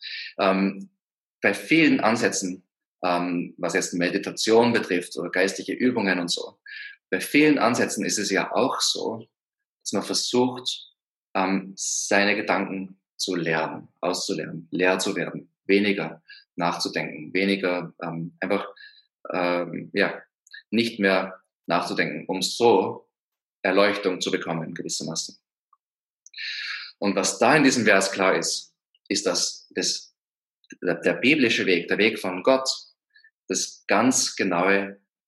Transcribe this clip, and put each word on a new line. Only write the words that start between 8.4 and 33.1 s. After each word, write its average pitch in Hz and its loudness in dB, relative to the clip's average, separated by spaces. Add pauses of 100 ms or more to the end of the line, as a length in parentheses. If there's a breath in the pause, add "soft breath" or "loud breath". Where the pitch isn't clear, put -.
auch 127 0
so, - -4 (560)
dass - -8
man 98 0
versucht, - -2 (420)
ähm, 95 -2
seine 101 0
Gedanken 95 -4 (160)
zu 95 -4
lernen, 82 -4 (120)
auszulernen, 85 -6
leer 92 2
zu 95 -2
werden, 80 -8 (120)
weniger 98 0 (360 loud breath)
nachzudenken, 80 -4
weniger, 92 0
ähm, 82 -6
einfach, 95 0 (680 loud breath)
ähm, 87 -2
ja, 92 0 (500 loud breath)
nicht 117 0
mehr 95 2 (260)
nachzudenken, 85 -2
um 92 -4
so - 2 (540)
Erleuchtung 98 2
zu - -4
bekommen, 82 -4
gewissermaßen. - -8 (1600 loud breath)
Und 101 -2
was 95 0
da 127 6
in 151 6
diesem 123 4
Vers 98 4
klar 92 2
ist, - -4 (340)
ist, 98 -2
dass - -2
das, - -4 (680)
der, 90 0
der 87 0
biblische 123 2
Weg, 87 2
der 92 0
Weg 107 2
von 90 -6
Gott, 131 4 (800 soft breath)